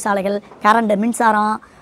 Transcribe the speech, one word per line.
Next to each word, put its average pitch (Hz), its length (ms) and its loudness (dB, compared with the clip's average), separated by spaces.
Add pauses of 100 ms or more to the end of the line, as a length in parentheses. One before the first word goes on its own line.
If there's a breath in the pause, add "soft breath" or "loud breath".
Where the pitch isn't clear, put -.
சாலைகள், 202 320 -2 (260 loud breath)
current, 214 380 2
மின்சாரம், 214 560 0 (240 soft breath)